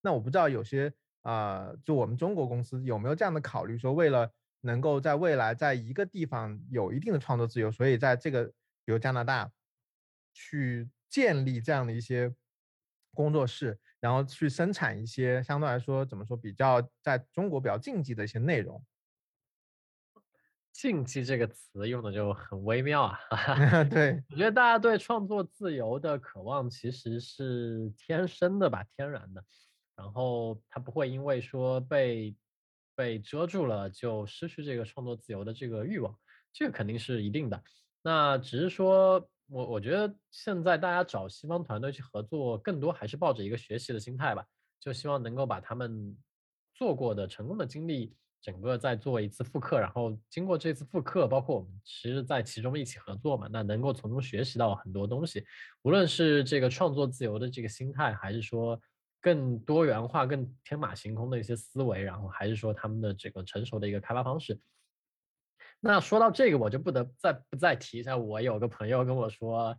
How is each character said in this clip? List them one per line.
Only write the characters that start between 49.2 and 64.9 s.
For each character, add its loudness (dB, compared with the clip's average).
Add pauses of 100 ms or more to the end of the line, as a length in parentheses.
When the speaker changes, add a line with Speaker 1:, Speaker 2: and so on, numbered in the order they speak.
Speaker 2:
一 -2
次 -6
复 -4
刻， 0
然 2
后 -4 (120)
经 -6
过 2
这 0
次 -6
复 -2
刻， 2
包 4
括 0
我 0
们 -12 (140)
其 -8
实 -2
在 0
其 -6
中 -2
一 -2
起 -10
合 -12
作 0
嘛， -4
那 -2
能 0
够 2
从 -4
中 -2
学 -2
习 -4
到 4
很 -10
多 -2
东 -2
西。 -6 (380)
无 4
论 6
是 6
这 2
个 4
创 2
作 2
自 -4
由 -2
的 -4
这 -10
个 -4
心 -8
态， 0
还 -6
是 -4
说 -2 (400)
更 2
多 4
元 2
化、 2
更 -2 (140)
天 -6
马 -4
行 -8
空 -4
的 -2
一 -4
些 -4
思 -6
维， 0
然 -6
后 -6
还 -4
是 0
说 -2
他 -6
们 -4
的 0
这 -8
个 -10
成 -6
熟 -6
的 -2
一 -2
个 -2
开 -6
发 0
方 -2
式。 -6 (1200)